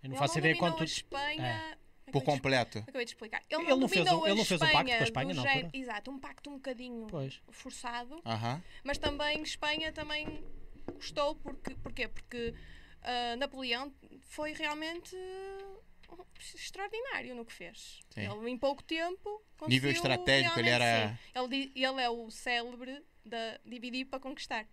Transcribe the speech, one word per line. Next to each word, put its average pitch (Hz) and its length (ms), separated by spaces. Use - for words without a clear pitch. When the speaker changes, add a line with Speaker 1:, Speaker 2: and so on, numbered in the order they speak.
Speaker 1:
não 135 80
Speaker 2:
Ele 131 60
Speaker 1:
faço 139 180
Speaker 2:
não 156 40
Speaker 1:
ideia 160 160
Speaker 2:
dominou 175 160
Speaker 1:
quanto 160 100
Speaker 2:
a 165 40
Espanha. 285 600
Speaker 1:
É. - 40
Speaker 2:
Como - 40
é - 20
que - 0
Speaker 3:
Por 143 80
Speaker 2:
eu - 0
ia 131 60
te 147 100
Speaker 3:
completo? 131 440
Speaker 2:
Como 104 80
é - 40
que - 60
eu - 40
ia 240 40
te - 40
explicar? - 400
Ele 311 120
Speaker 1:
Ele 339 100
Speaker 2:
não 262 80
Speaker 1:
não 262 80
fez 370 180
Speaker 2:
dominou 339 160
Speaker 1:
um, 320 40
Speaker 2:
a 311 40
Speaker 1:
ele 302 80
não - 80
fez - 160
um 320 40
pacto 311 80
com 294 60
a - 40
Speaker 2:
Espanha 240 200
Speaker 1:
Espanha 226 300
Speaker 2:
do - 40
Speaker 1:
na 254 60
Speaker 2:
gé-, 277 100
Speaker 1:
altura? 170 80
Speaker 2:
exato, 240 300
um 277 80
pacto 277 300
um 285 60
bocadinho 247 520
Speaker 1:
Pois. 139 420
Speaker 2:
forçado. 247 760
Speaker 3:
Aham. 117 360
Speaker 2:
Mas 285 160
também 294 420
Espanha 311 520
também 302 500
gostou, - 420
porque, - 400
porquê? 247 340
Porque, 233 440
ah, 240 360
Napoleão 269 540
foi 302 340
realmente 320 600
extraordinário 403 840
no 233 100
que - 80
fez. - 460
Speaker 3:
Sim. - 120
Speaker 2:
Ele, 208 300
em 254 60
pouco 277 260
tempo, 370 600
Speaker 3:
Nível 135 220
Speaker 2:
conseguiu - 20
Speaker 3:
estratégico, 131 680
ele 117 100
Speaker 2:
realmente, 120 220
Speaker 3:
era 110 180
Speaker 2:
sim. 120 80
Ele 254 80
di-, 269 240
ele 262 180
é 240 80
o 233 200
célebre 247 720
da 226 400
dividir 247 400
para 269 140
conquistar. 262 540